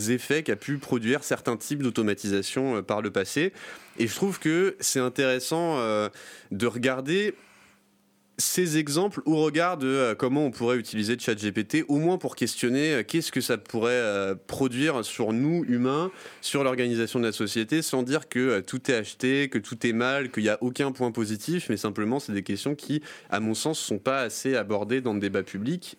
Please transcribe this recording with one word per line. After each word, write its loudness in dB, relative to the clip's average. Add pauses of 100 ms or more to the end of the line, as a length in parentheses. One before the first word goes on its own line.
(120)
effets 0
qu'a 0
pu -4
produire 0
certains -2
types -4
d'automatisation, 0
euh, -4
par -2
le -4
passé. 0 (460)
Et 2
je -6
trouve -2
que 2
c'est 0
intéressant, 0
euh, 2 (400)
de 0
regarder 0 (1040)
ces 0
exemples 0
au 4
regard 2
de, -2
euh, 2
comment 2
on 2
pourrait 2
utiliser 0
chat 0
G -2
P 0
T, 0
au 4
moins 2
pour -6
questionner, 0
euh, 2
qu'est-ce -2
que 0
ça 0
pourrait, 0
euh, 2
produire 0
sur -2
nous, 2
humains, 2 (320)
sur 0
l'organisation 2
de 2
la 2
société, 0
sans 0
dire -2
que, -2
euh, 2
tout -6
est 6
acheté, 0
que -4
tout -4
est 2
mal, 0
qu'il -2
n'y 4
a 0
aucun 0
point 0
positif, -2
mais 0
simplement -2
c'est -8
des -2
questions -2
qui, -4 (300)
à 0
mon 0
sens, -2
sont -2
pas 0
assez -2
abordées 0
dans 0
le 0
débat 0
public -6